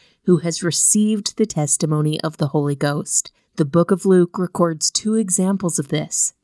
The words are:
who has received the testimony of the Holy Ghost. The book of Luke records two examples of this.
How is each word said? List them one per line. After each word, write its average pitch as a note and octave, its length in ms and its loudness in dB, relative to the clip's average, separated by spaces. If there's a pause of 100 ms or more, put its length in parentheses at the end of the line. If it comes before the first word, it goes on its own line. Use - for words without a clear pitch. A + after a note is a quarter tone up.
(260)
who F3+ 120 6
has E3 260 -4
received G#3+ 720 0
the C4+ 100 0
testimony D3+ 760 0
of D#3 160 -6
the D3+ 100 0
Holy C#3+ 280 0
Ghost. - 560 -4 (240)
The D#3 100 0
book E3+ 260 2
of F#3+ 140 0
Luke F3+ 320 4
records E3+ 520 -2
two A3 260 -2
examples F#3 640 0
of D3 100 -6
this. - 440 -4 (100)